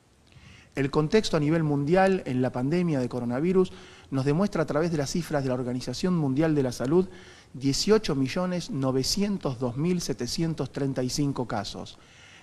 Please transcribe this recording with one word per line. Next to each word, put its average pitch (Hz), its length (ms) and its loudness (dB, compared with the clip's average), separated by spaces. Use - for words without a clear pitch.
El 135 160 0
contexto 165 440 4
a 156 40 2
nivel 156 240 2
mundial 175 640 4
en 127 140 0
la 127 120 0
pandemia 151 480 0
de 123 80 0
coronavirus 139 640 0
nos 135 120 0
demuestra 165 380 2
a 151 40 0
través 160 260 0
de 170 60 0
las 139 120 -2
cifras 156 320 -2
de 131 60 -2
la 127 80 0
Organización 127 600 -2
Mundial 151 380 2
de 143 80 4
la 123 80 0
Salud, 160 380 2
dieciocho 147 600 0
millones 175 560 -2
novecientos 135 880 -2
dos 120 180 -4
mil 175 240 0
setecientos 151 680 -4
treinta 135 320 -2
y 127 80 -2
cinco 131 380 -2
casos. 98 500 -8